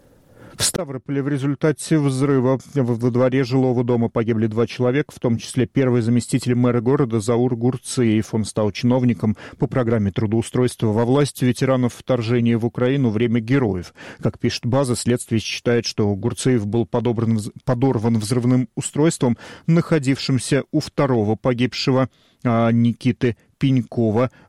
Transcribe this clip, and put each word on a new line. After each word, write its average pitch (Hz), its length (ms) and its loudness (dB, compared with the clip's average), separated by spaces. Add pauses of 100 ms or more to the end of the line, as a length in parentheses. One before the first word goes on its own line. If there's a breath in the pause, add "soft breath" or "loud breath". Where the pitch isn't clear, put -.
(560 loud breath)
В - 80 -4
Ставрополе 139 580 -2
в 131 60 -4
результате 147 720 0
взрыва 135 580 2
в, - 160 -16
во 120 380 0
дворе 127 320 2
жилого 127 400 2
дома 117 260 0
погибли 113 380 0
два 110 180 0
человека, 127 500 -2
в - 40 -20
том 117 180 0
числе - 300 -2
первый 123 340 2
заместитель 120 540 0
мэра 120 260 2
города 120 380 0
Заур 120 360 0
Гурцеев. 117 800 0
Он 110 100 -2
стал 104 280 -2
чиновником 120 680 0 (220 loud breath)
по 135 80 0
программе 113 440 0
трудоустройства 113 760 -2
во 110 180 0
власть 135 380 0
ветеранов 127 500 0
вторжения 117 640 0
в 110 80 -2
Украину 123 440 0
"Время 113 300 0
героев". 110 540 -2 (260 loud breath)
Как - 200 -4
пишет - 260 -4
"База", 123 300 0
следствие 120 440 -2
считает, - 460 -2
что 101 300 -2
Гурцеев 110 500 0
был 110 220 -2
подобран 113 500 -2
вз-, 104 140 -8 (140)
подорван 120 520 0
взрывным 123 560 0
устройством, 143 640 -2 (300 loud breath)
находившимся 139 1040 0
у 156 80 0
второго 120 560 0
погибшего, 127 760 0 (360 soft breath)
а, 117 260 2
Никиты 117 680 0 (200 soft breath)
Пенькова. 120 720 0 (200 soft breath)